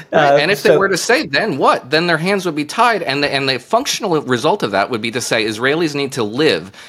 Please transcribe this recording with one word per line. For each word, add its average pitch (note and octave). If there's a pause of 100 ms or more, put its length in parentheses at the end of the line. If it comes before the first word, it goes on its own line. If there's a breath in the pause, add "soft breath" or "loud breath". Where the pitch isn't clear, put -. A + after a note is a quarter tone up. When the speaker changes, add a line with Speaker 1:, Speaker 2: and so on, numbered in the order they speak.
(120 loud breath)
Speaker 1:
Uh, D3
Speaker 2:
And D#3+
if G#3
Speaker 1:
so G#3+
Speaker 2:
they D3+
were F#3+
to F#3+
say, B3
"Then D3+
what?" F#3+
then D#3+
their E3+
hands F#3
would D#3+
be D3
tied, A3+
and C#3+
the, C#3+
and C3+
the C3
functional A3
result B2+
of A#2
that G2
would A2+
be A#2
to A#2
say A2+
Israelis C#3
need C#3
to B2+
live G#2 (160 loud breath)